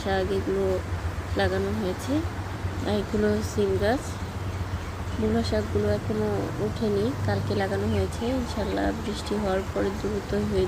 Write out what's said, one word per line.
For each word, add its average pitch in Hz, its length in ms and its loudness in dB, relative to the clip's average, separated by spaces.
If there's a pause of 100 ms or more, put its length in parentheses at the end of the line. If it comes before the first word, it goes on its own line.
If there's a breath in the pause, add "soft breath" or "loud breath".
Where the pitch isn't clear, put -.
শাক, 190 280 0
এগুলো 190 480 2 (580)
লাগানো 190 320 2 (120)
হয়েছে। 214 400 0 (680)
আর 185 40 2
এগুলো 208 460 2 (180)
সিম 196 260 2
গাছ। 226 180 4 (1200)
মূলা 220 240 4
শাকগুলো 208 460 2
এখনও 208 580 0 (180)
ওঠেনি, 214 460 2 (140)
কালকে 202 300 2
লাগানো 196 320 0
হয়েছে। 208 380 0
ইনশাল্লাহ 202 680 0 (140)
বৃষ্টি 208 300 -2
হওয়ার 196 240 2 (140)
পরে 202 160 2
দ্রুতই 202 640 -2
হয়ে 190 160 2